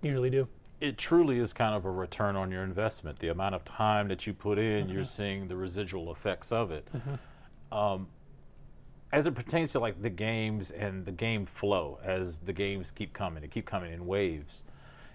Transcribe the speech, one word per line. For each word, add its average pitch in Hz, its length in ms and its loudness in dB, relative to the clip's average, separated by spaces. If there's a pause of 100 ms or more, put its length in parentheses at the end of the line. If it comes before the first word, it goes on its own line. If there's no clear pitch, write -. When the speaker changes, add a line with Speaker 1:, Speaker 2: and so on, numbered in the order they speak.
Speaker 1:
usually 131 280 4
do. 131 180 4 (340)
Speaker 2:
It 143 160 0
truly 156 420 8
is 113 140 2
kind 110 220 4
of 95 100 -2
a 95 60 0
return 95 440 0
on 95 160 0
your 92 120 -2
investment. 92 560 -2
The 85 100 0
amount 95 260 0
of 90 80 -6
time 107 460 2
that 95 180 -2
you 101 60 -2
put 104 240 0
in, 104 320 2
you're 95 140 -2
Speaker 1:
Mm-hmm. - 20 -2
Speaker 2:
seeing 98 420 -4
the 92 80 -4
residual 92 560 -4
effects - 400 -2
of 113 200 2
it. 76 220 -6
Speaker 1:
Mm-hmm. - 840 -8
Speaker 2:
Um, 98 300 2 (1080)
as 143 140 4
it 135 80 2
pertains 156 380 0
to, 131 60 2
like, 110 220 0
the 110 80 0
games 107 640 0
and 95 340 -4
the 95 60 -4
game 107 340 0
flow, 85 560 2
as 92 380 -2
the 92 140 -4
games 98 380 -2
keep - 200 -6
coming, 82 300 -4
they 73 80 -10
keep 107 160 -4
coming 87 260 -4
in 85 140 -8
waves. 87 580 0 (520)